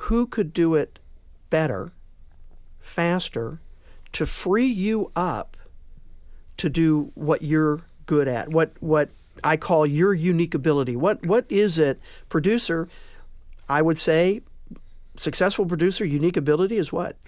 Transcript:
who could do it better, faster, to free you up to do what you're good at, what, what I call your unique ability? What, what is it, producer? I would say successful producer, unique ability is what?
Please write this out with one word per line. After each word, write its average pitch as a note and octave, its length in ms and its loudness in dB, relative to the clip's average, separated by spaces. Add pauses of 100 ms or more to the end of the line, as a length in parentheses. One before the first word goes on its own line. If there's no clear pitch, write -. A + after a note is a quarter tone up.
who A#3 200 2
could F3+ 260 -4
do E3 220 2
it - 240 -2 (500)
better, D3+ 440 -2 (880)
faster, E3+ 800 -4 (500)
to - 160 -2
free A3 400 0
you G#3+ 480 -2
up E3 420 -4 (1000)
to - 120 -2
do D#3 460 2
what D3+ 280 -2
you're D#3 400 2 (240)
good D3 200 2
at, B2 220 -2
what, D#3 320 2
what D3+ 300 2 (340)
I D#3 120 4
call D#3 300 4
your D#3 260 2
unique E3+ 420 0
ability? C#3 420 0
What, F3 280 0
what G#3 240 2
is G3+ 300 2
it, C#3+ 220 2 (280)
producer? E3+ 600 0 (800)
I C#3+ 120 2
would D#3+ 160 4
say F3 440 2 (760)
successful F#3 500 0
producer, F3 380 0
unique D#3+ 340 0
ability D#3+ 400 2
is D#3+ 120 -2
what? - 260 -4 (120)